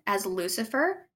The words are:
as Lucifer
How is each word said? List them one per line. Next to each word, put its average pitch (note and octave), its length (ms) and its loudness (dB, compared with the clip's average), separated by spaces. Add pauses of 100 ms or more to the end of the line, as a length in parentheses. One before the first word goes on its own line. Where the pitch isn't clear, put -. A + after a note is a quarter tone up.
as G3 200 0
Lucifer A3+ 760 0 (120)